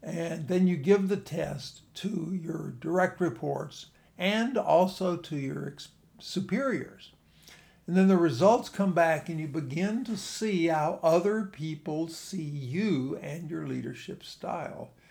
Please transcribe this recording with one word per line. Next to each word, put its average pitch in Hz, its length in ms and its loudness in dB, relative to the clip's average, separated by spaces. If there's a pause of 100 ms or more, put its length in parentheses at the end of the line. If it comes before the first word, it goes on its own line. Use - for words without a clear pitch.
and 165 440 -6
then 185 200 6
you 180 80 4
give 190 320 4
the 196 100 0
test 151 640 -6 (140)
to 185 440 -4
your 160 400 -6
direct 180 400 0
reports 151 680 -4 (300)
and 226 400 0
also 180 580 4
to 160 220 -8
your 143 300 -6
ex-, - 220 -14 (300)
superiors. - 960 -4 (760)
And 175 100 2
then 190 100 8
the 190 100 8
results 170 520 6
come 196 240 0
back, 165 360 2
and 160 100 -4
you 156 80 -6
begin 165 560 -2
to 226 120 -6
see 190 520 0
how 156 340 2
other 180 420 4
people 156 640 -6
see 165 360 -8
you 143 760 -2
and 151 300 -10
your 160 160 -6
leadership - 580 -8
style. - 680 -10 (200)